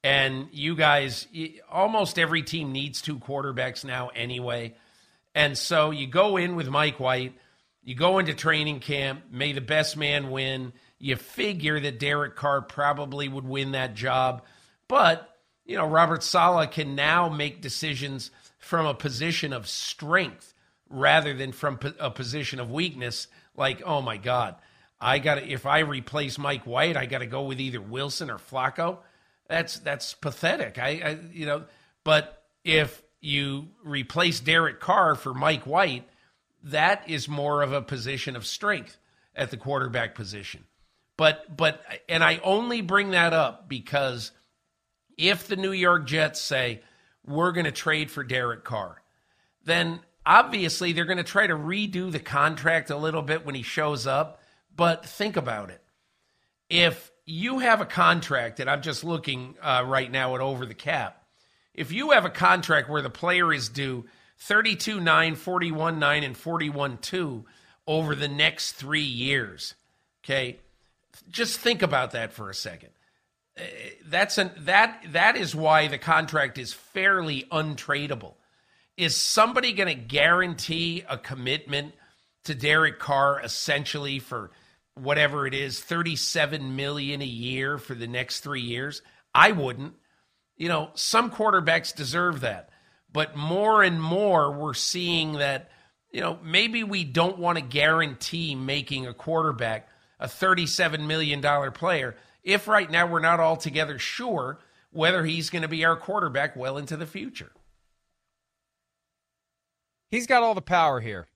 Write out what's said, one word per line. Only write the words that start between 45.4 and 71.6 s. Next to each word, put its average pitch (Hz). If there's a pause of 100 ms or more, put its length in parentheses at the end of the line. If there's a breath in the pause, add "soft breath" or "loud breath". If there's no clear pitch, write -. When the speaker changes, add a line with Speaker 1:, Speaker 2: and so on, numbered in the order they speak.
Speaker 1:
the 196
New 190
York 175
Jets 151
say, 123 (440 soft breath)
"We're 160
gonna 165
trade 156
for 143
Derek 120
Carr," 98 (640)
then 170 (260)
obviously 180
they're 170
gonna 175
try 202
to 175
redo 185
the 156
contract 156
a 147
little 156
bit 156
when 143
he 127
shows 143
up. 147 (340 soft breath)
But 170
think 208
about 110
it. 85 (880)
If 170 (140)
you 214
have 233
a 185
contract, 147
and 131
I'm 139
just 151
looking, 151
uh, 127
right 131
now 131
at 127
Over 131
the 110
Cap, 135 (500)
if -
you 269
have 220
a 175
contract 165
where 147
the 131
player 175
is 123
due 131 (340 soft breath)
thirty-two 214
nine, 160
forty-one 165
nine, 147
and 127
forty-one 147
two 147 (400 soft breath)
over 156
the 143
next 151
three 151
years, 127 (480)
okay? 131 (720)
Just 226
think 233